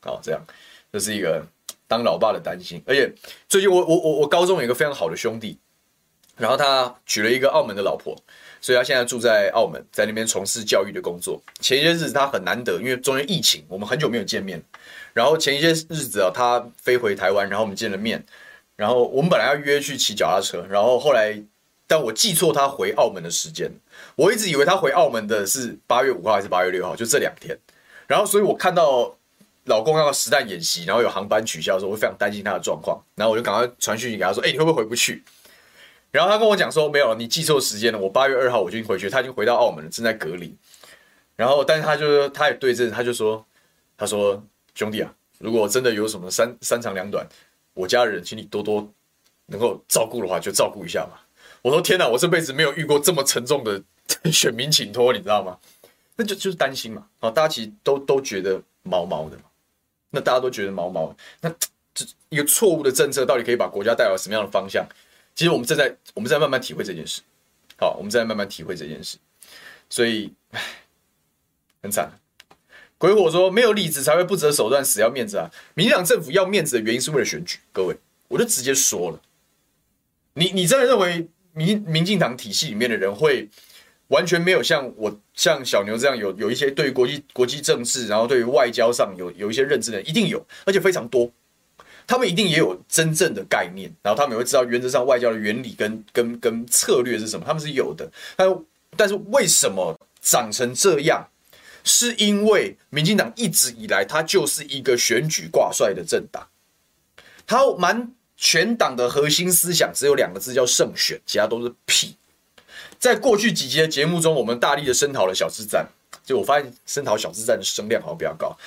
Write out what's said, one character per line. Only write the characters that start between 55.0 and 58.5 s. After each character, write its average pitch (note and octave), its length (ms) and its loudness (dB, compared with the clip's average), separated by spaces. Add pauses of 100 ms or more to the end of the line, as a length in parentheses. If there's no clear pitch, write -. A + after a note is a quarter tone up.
你 A2 80 0
知 F#2 80 -12
道 G#2 160 2
吗？” F2+ 140 -12 (580)
那 A#3 80 -2
就， G3+ 100 -4
就 F#3+ 160 -6
是 F3 60 -4
担 C3+ 180 -2
心 A2+ 200 -10
嘛。 G#2 120 -14 (140)
好， A2+ 100 -2
大 D#3 120 0
家 D#3 80 4
其 A#2 160 -6
实 G#2+ 60 -14 (120)
都， C#3 160 2
都 C3+ 220 0
觉 G2 200 -6
得 F#2+ 200 -2 (220)